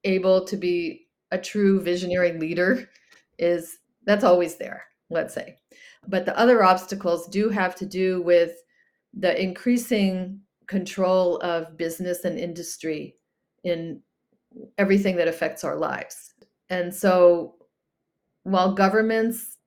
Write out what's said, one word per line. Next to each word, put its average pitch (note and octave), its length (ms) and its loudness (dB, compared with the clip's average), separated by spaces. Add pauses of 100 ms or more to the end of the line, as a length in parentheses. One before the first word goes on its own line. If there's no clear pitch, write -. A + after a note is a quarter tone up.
able F#3 400 2
to G3 120 -8
be F3 500 -4 (240)
a F#3 80 -4
true G3 420 2
visionary F3 520 0
leader E3+ 560 -2 (500)
is, E3+ 400 -2 (260)
that's G3+ 200 2
always F3 320 4
there, - 280 -14 (260)
let's E3 240 -4
say. - 220 -12 (500)
But F#3 180 -2
the - 140 -4
other A#3 240 6
obstacles F#3 680 2
do G#3 220 0
have F#3+ 260 -2
to - 100 -10
do F#3 360 -2
with E3+ 300 4 (600)
the - 280 0
increasing G3 1000 -2 (260)
control F#3 720 0
of E3 380 -4
business F3 480 -6
and D#3+ 140 -4
industry D#3+ 800 -8 (480)
in E3 360 -6 (760)
everything G3 380 2
that E3 120 2
affects D#3+ 360 -6
our D3 120 -4
lives. - 580 -8 (360)
And F3+ 240 -4
so F3+ 640 4 (880)
while F#3+ 280 2
governments A3 960 0